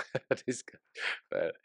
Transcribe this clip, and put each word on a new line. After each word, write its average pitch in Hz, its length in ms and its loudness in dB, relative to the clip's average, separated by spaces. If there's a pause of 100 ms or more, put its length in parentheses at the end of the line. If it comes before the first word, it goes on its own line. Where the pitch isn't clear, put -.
(400)
<laughs> - 60 -16
This - 180 0
guy, - 160 -16 (520)
man. 85 200 2 (140)